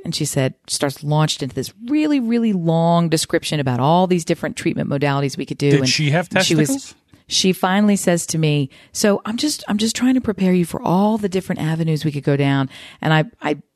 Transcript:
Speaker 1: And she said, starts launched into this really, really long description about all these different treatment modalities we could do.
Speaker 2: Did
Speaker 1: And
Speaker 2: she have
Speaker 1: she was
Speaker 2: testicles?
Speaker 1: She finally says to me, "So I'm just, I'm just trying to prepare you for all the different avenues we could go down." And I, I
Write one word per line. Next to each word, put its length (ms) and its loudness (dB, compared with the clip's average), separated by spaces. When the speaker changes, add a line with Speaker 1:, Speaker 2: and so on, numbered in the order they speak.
Speaker 1:
And 100 -6
she 100 -4
said, 300 -2
starts 340 -4
launched 400 0
into 140 -6
this 160 -6
really, 340 0
really 320 0
long 560 2
description 520 -2
about 200 -2
all 260 4
these 180 0
different 320 -4
treatment 320 -4
modalities 480 -2
we 100 -6
could 120 -8
do. 140 2
Speaker 2:
Did 80 6
Speaker 1:
And 80 0
Speaker 2:
she 220 0
have 180 0
Speaker 1:
she 120 2
was 140 4
Speaker 2:
testicles? 260 -6
Speaker 1:
She 240 2
finally 420 2
says 320 0
to 120 -4
me, 320 0
"So 320 0
I'm 120 -4
just, 320 -4
I'm 100 0
just 160 -2
trying 200 2
to 60 0
prepare 320 0
you 120 4
for 180 -6
all 360 2
the 100 -2
different 320 -4
avenues 440 -2
we 60 -2
could 140 -6
go 120 2
down." 340 0
And 120 0
I, 140 2
I 220 -4